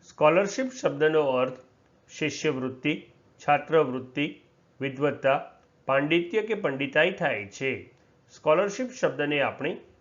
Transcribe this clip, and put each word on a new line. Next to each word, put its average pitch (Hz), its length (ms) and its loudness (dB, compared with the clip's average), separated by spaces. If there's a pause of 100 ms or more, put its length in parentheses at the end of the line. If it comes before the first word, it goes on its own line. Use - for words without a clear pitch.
સ્કોલરશીપ 190 600 2
શબ્દનો 156 500 2
અર્થ 131 320 0 (640)
શિષ્યવૃત્તિ, 139 840 -2 (400)
છાત્રવૃત્તિ, 147 1000 0 (400)
વિદ્વત્તા, 135 560 0 (480)
પાંડિત્ય 160 560 0
કે 214 140 -2
પંડિતાઈ 151 560 0
થાય 135 340 -2
છે. 110 460 -6 (380)
સ્કોલરશીપ 202 640 0
શબ્દને 147 500 -2
આપણે 135 360 -4 (240)